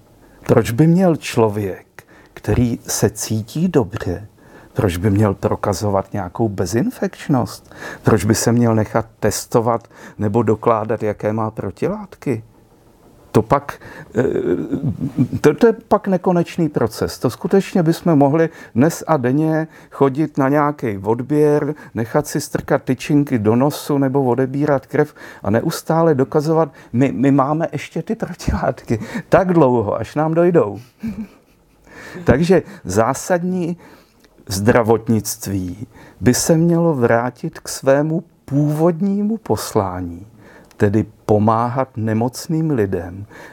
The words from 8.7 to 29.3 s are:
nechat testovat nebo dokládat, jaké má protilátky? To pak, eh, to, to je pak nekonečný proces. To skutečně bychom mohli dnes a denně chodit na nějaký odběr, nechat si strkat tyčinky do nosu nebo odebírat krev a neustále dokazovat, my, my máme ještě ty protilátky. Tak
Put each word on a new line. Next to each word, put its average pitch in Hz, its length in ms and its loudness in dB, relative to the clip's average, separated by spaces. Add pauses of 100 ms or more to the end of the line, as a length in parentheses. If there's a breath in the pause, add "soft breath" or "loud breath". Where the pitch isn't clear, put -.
nechat 110 320 -2 (120)
testovat 113 680 0 (300 loud breath)
nebo 107 260 0
dokládat, 107 600 0
jaké 107 300 -4
má 110 180 -4
protilátky? 131 920 -6 (920)
To 113 60 6
pak, - 380 0 (360 loud breath)
eh, 123 80 0 (1160)
to, 151 120 4
to 233 140 4
je 220 60 4 (140)
pak 208 200 0
nekonečný 175 600 0
proces. - 500 -4
To 131 100 0
skutečně 190 540 0
bychom 165 320 2
mohli 147 340 4 (260 loud breath)
dnes 147 320 0
a 160 100 2
denně 156 500 0 (240 loud breath)
chodit 143 460 0
na 135 120 2
nějaký 143 480 0
odběr, 147 800 0 (180 loud breath)
nechat 120 340 -2
si 156 140 -4
strkat - 420 -4
tyčinky 143 560 0
do 107 160 2
nosu 147 420 0
nebo 139 260 0
odebírat 131 640 0
krev 147 300 -2 (280 loud breath)
a 101 60 -2
neustále 160 640 2
dokazovat, 156 560 0 (220 loud breath)
my, 127 180 2
my 135 200 2
máme 147 400 2
ještě 156 300 -8
ty 220 140 -4
protilátky. - 840 -4 (300 loud breath)
Tak 180 240 4